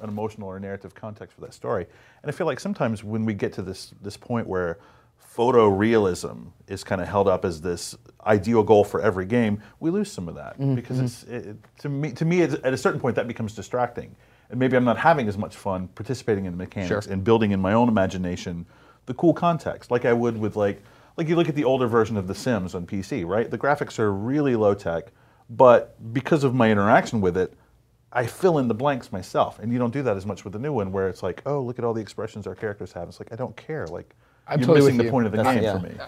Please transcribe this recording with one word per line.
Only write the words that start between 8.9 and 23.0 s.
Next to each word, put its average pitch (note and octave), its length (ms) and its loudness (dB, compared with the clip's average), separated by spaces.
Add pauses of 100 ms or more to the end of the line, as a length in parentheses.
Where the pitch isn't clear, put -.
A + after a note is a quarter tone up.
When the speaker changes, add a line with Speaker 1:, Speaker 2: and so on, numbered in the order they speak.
Speaker 1:
every F#2 240 0
game, G#2+ 380 0 (180)
we D#3 100 -2
lose G3 220 -4
some F2 160 -10
of D#2+ 60 -12
that. D2 200 -14
Speaker 2:
Mm-hmm. C#3 200 -2
Speaker 1:
Because B2+ 260 -4
it's, B2+ 240 -6
it, G#2+ 320 -12 (220)
to - 100 -10
me, C#3+ 240 -6
to B2+ 120 -4
me, F3 180 2
it's, D3 120 2
at C3 180 -2
a C3 40 -2
certain D#3 240 -2
point, A#2 160 -2
that G#2 100 -2
becomes A2 280 -8
distracting. A#2+ 600 -6 (360)
And B2 100 -4
maybe C3 160 2
I'm B2 80 4
not A2+ 140 2
having D3+ 300 2
as G2 100 -6
much - 180 -8
fun F#2 380 -6
participating G#2+ 500 -4
in F2+ 80 -8
the E2+ 60 -8
mechanics G2+ 480 -6
Speaker 2:
Sure. - 60 -8
Speaker 1:
and F#2+ 120 -4
building A2 280 4
in F#2+ 80 0
my F#2+ 120 2
own A#2 160 4
imagination F#2 760 -2 (400)
the B2+ 80 -8
cool E3 180 4
context, - 580 -2
like B2 140 0
I B2 80 4
would A#2 260 0
with, G#2+ 160 -4
like, G2+ 280 -2 (340)
like, E3 120 -4
you E3+ 60 2
look E3+ 140 2
at D3 80 -4
the D3 80 -2
older B2+ 240 2
version A2 280 2
of F#2 120 -4
The F#2+ 60 -4
Sims F#2+ 420 -4
on F2 100 -8
P G2 160 -8